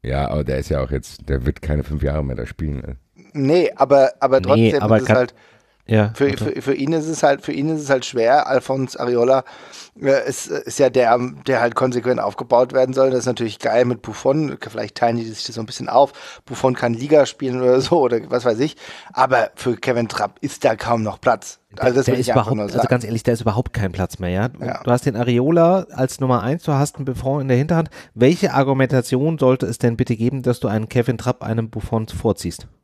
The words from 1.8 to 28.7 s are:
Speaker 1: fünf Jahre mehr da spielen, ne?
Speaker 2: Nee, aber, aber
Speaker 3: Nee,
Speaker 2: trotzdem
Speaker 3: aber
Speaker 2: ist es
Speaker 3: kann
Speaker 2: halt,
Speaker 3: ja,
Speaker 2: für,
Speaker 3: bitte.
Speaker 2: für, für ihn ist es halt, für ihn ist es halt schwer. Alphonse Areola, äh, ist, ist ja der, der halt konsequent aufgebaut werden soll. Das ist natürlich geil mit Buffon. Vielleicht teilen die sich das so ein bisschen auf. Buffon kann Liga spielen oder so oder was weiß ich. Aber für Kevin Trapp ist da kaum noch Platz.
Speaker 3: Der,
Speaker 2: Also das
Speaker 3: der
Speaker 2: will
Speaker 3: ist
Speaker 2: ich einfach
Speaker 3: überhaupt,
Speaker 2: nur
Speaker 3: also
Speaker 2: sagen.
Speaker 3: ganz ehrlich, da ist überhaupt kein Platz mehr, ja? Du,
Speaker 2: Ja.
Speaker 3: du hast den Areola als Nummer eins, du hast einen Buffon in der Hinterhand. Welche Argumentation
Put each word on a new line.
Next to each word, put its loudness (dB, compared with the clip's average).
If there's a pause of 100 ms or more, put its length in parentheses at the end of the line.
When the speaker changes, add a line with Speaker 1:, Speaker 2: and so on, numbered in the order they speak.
Speaker 1:
fünf -4
Jahre -2
mehr -4
da -8
spielen, -6
ne? -12 (360)
Speaker 2:
Nee, 2
aber, 6
aber 4
Speaker 3:
Nee, 4
Speaker 2:
trotzdem 0
Speaker 3:
aber 6
Speaker 2:
ist 4
es -4
Speaker 3:
kann 6
Speaker 2:
halt, 0 (520)
Speaker 3:
ja, 2
Speaker 2:
für, 0
Speaker 3:
bitte. -2
Speaker 2:
für, -4
für -2
ihn -2
ist -2
es -2
halt, 2
für -8
ihn -2
ist -4
es -10
halt 2
schwer. 2
Alphonse -2
Areola, 2 (560)
äh, 2
ist, -8
ist -8
ja 4
der, 4 (300)
der 2
halt 0
konsequent 0
aufgebaut 0
werden 2
soll. 4
Das 0
ist -8
natürlich -4
geil 2
mit -2
Buffon. -2
Vielleicht -10
teilen 0
die -4
sich -10
das -10
so -8
ein -6
bisschen -10
auf. 0
Buffon -2
kann -2
Liga 4
spielen -6
oder 4
so 2
oder 2 (100)
was -2
weiß 0
ich. -2 (360)
Aber 2
für -2
Kevin 0
Trapp -6
ist -8
da 2
kaum -2
noch -6
Platz. -2 (160)
Speaker 3:
Der, -6
Speaker 2:
Also 4
das 2
Speaker 3:
der 2
Speaker 2:
will 0
Speaker 3:
ist 0
Speaker 2:
ich 0
einfach 4
Speaker 3:
überhaupt, -2
Speaker 2:
nur -4
Speaker 3:
also -6
Speaker 2:
sagen. 0
Speaker 3:
ganz 2
ehrlich, -4
da 2
ist -2
überhaupt -2
kein -2
Platz -6
mehr, -4
ja? -2
Du, -12
Speaker 2:
Ja. -8
Speaker 3:
du 0
hast 2
den -2
Areola 2
als -4
Nummer 0
eins, -4
du -2
hast -2
einen -8
Buffon -4
in -6
der 4
Hinterhand. 0 (240)
Welche 2
Argumentation 0